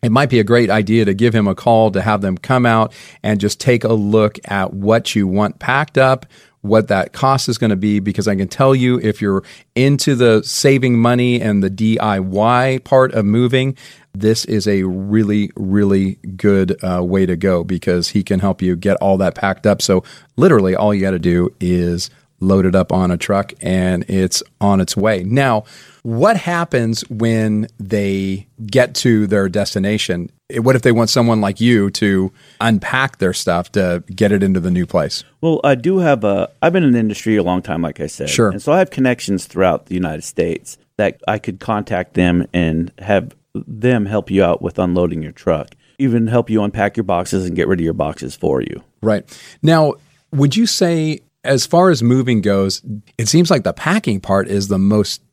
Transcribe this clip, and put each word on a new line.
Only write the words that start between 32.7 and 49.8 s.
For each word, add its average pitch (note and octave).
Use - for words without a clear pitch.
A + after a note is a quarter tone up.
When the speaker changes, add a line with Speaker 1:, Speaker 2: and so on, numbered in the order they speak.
Speaker 1:
their F#2
stuff F2
to F2+
get G2+
it G2
into F#2+
the F2+
new F2+
place? -
Speaker 2:
Well, D#3+
I C#3+
do D#3+
have C#3+
a, G2
I've E3+
been F#3
in C#3
the A#2+
industry A2
a G2+
long F2+
time, E2+
like D2+
I D#2
said. -
Speaker 1:
Sure. A2+
Speaker 2:
And G2
so D3
I E3+
have F#3
connections A#2+
throughout F2+
the -
United D#2+
States -
that G2+
I G#2+
could F#2+
contact G#2
them F2+
and E2+
have G2+
them A#2
help G2+
you F#2+
out F2
with F2+
unloading F2
your D2+
truck, -
even A#2+
help A#2
you G#2+
unpack G2+
your A2+
boxes F#2
and F2
get F2
rid F2+
of E2
your D#2+
boxes C#2+
for C#2
you. -
Speaker 1:
Right. G#2+
Now, D#3